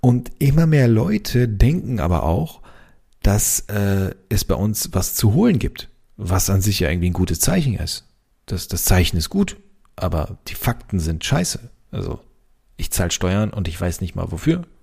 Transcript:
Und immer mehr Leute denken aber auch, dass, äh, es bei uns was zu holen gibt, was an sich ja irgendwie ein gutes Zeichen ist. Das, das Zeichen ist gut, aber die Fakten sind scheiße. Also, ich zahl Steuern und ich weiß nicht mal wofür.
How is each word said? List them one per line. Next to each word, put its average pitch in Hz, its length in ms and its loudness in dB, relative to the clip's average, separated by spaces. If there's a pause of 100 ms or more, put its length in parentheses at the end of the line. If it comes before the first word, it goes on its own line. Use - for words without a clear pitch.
Und 123 380 2
immer 147 280 4
mehr 147 220 6
Leute 120 580 2
denken 113 540 2
aber 85 220 0
auch, 131 400 -2 (600)
dass, - 460 2
äh, 98 460 -2 (160)
es 104 140 0
bei 92 100 0
uns 104 380 -2
was - 220 -2
zu 107 200 2
holen 190 240 4
gibt, - 320 -6 (260)
was 92 320 -2
an 95 140 2
sich 101 180 0
ja 85 80 2
irgendwie 87 220 0
ein 85 40 -2
gutes 90 260 0
Zeichen 151 340 2
ist. - 320 -8 (400)
Das, - 220 -6
das - 160 -4
Zeichen 90 320 4
ist 80 140 -2
gut, 196 260 0 (400)
aber 90 420 -4 (100)
die - 60 -10
Fakten - 460 -4
sind 80 240 -4
scheiße. - 460 -2 (200)
Also, 90 300 -8 (560)
ich - 140 -4
zahl 87 200 0
Steuern 101 400 0
und 92 180 -4
ich 82 120 -8
weiß 87 200 -4
nicht 90 140 -6
mal - 180 -6
wofür. 170 300 0 (200)